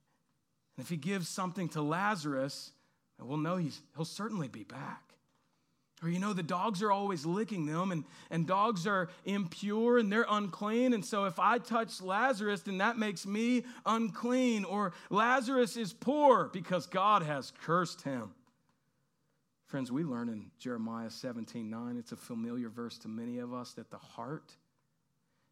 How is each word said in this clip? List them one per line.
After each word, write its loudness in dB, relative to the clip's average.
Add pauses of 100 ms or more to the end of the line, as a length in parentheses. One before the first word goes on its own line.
(760)
And -10
if -12
he -2
gives -2
something -4
to -2
Lazarus, 0 (480)
we'll -4
know 0
he's, -2 (140)
he'll -4
certainly -4
be -12
back. -12 (920)
Or, -2
you 0
know, 0
the -2
dogs 0
are 2
always 0
licking 0
them, 0
and, -2 (240)
and 0
dogs 2
are 2 (160)
impure 2
and 4
they're 4
unclean. 2
And 0
so 0
if -2
I 6
touch -2
Lazarus, 2
then -4
that 2
makes -2
me 2 (220)
unclean. 2
Or 0 (160)
Lazarus 4
is -4
poor 6
because -4
God 4
has -2 (100)
cursed 0
him. -6 (1300)
Friends, -4
we 0
learn -4
in -8
Jeremiah -6
seventeen -8
nine, -8
it's -10
a -8
familiar -6
verse -10
to -14
many -6
of -8
us, -10
that -14
the -14
heart -12 (960)